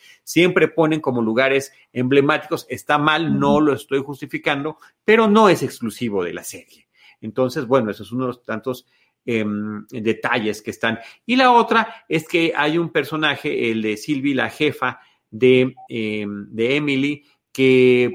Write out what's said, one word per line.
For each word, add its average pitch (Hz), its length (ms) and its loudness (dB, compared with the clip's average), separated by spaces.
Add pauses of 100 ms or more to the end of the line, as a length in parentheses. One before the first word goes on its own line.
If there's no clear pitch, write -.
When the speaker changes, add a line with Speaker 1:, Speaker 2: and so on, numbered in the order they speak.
(220)
Speaker 1:
Siempre 160 460 2
ponen 156 320 0
como 123 200 -2
lugares 131 520 0 (200)
emblemáticos. 143 800 0
Está 147 260 -2
mal, 151 440 0
no 143 160 4
Speaker 2:
Ujú. 151 60 4
Speaker 1:
lo 147 100 4
estoy 135 320 -4
justificando, 147 760 -6 (260)
pero 226 240 4
no 214 200 6
es 160 160 2
exclusivo 110 580 -6
de 85 100 -6
la 87 120 -12
serie. - 440 -18 (320)
Entonces, 127 460 -4
bueno, 117 240 0
eso 98 140 -10
es 98 80 -20
uno 127 140 -4
de - 20 -4
los 120 160 -10
tantos, 127 420 -8 (380)
em, 107 680 -4
detalles 110 720 -4
que - 80 -10
están. 110 300 -4 (260)
Y 233 80 -2
la 254 160 4
otra 226 580 2
es 160 200 -4
que 165 280 0
hay 156 220 2
un 170 120 -2
personaje, 143 840 -2
el 110 100 -2
de 107 140 -2
Sylvie, 139 400 -4
la 113 120 -2
jefa 127 520 -4 (280)
de, 127 460 4 (140)
em, 107 600 -6
de 117 260 0
Emily, 143 480 -2 (280)
que 127 640 4